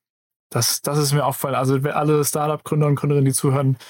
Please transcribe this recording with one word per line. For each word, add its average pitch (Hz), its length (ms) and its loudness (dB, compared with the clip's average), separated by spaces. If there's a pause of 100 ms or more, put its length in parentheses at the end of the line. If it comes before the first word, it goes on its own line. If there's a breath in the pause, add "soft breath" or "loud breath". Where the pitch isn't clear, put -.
(520)
das, - 300 -2
das 143 160 -2
ist 143 160 0
mir 143 140 2
aufgefallen. 135 260 -4
Also 131 300 0
wer, 147 120 -2
alle 151 300 2
Startup-Gründer 151 640 -2
und 143 80 2
Gründerinnen, 143 300 0
die 135 80 2
zuhören, 135 440 0 (120)